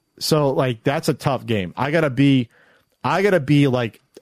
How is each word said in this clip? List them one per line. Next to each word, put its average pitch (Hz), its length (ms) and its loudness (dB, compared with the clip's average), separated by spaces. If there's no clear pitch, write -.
So, 147 320 0
like, 131 320 -2
that's 147 240 -2
a 151 60 0
tough 120 320 -4
game. 98 300 -4
I 131 140 -2
gotta 156 200 0
be, 131 380 2
I 160 200 0
gotta 190 180 2
be, 143 260 4
like, 123 320 -2